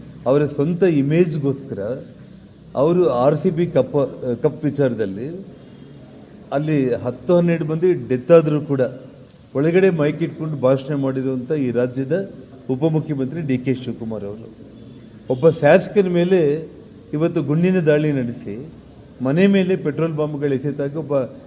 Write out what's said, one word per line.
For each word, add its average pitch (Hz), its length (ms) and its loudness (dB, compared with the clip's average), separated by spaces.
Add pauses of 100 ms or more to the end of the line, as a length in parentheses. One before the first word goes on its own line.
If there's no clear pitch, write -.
(260)
ಅವರ 143 200 4
ಸ್ವಂತ 156 360 -2
ಇಮೇಜ್‌ಗೋಸ್ಕರ 147 960 0 (960)
ಅವರು 170 340 4
ಆರ್ 135 280 2
ಸಿ 185 140 0
ಬಿ 165 160 0
ಕಪ್, - 540 0 (220)
ಕಪ್ 151 220 -2
ವಿಚಾರದಲ್ಲಿ 131 920 -4 (960)
ಅಲ್ಲಿ 143 420 0
ಹತ್ತು 120 420 0
ಹನ್ನೆರಡು 170 280 2
ಮಂದಿ 160 440 0
ಡೆತ್ 123 240 2
ಆದರೂ 151 280 6
ಕೂಡ 139 200 -2 (760)
ಒಳಗಡೆ 170 360 2
ಮೈಕ್ 156 320 -2
ಇಟ್ಕೊಂಡು 156 340 -6
ಭಾಷಣ 131 380 0
ಮಾಡಿರುವಂಥ 131 580 -4
ಈ 139 180 -2
ರಾಜ್ಯದ 131 600 -2 (400)
ಉಪಮುಖ್ಯಮಂತ್ರಿ 143 720 -2
ಡಿ 131 160 -2
ಕೆ 123 160 -2
ಶಿವಕುಮಾರ್ 110 500 -8
ಅವರು 113 260 -12 (800)
ಒಬ್ಬ 135 200 4
ಶಾಸಕನ 180 580 4
ಮೇಲೆ 175 640 2 (420)
ಇವತ್ತು 165 300 0
ಗುಂಡಿನ 170 380 2
ದಾಳಿ 151 320 2
ನಡೆಸಿ 120 560 -6 (540)
ಮನೆ 151 240 4
ಮೇಲೆ 190 300 4
ಪೆಟ್ರೋಲ್ 151 400 -4
ಬಾಂಬ್‌ಗಳು 147 380 -2
ಎಸೆತಾಗ 143 420 -4
ಒಬ್ಬ 143 220 -2 (280)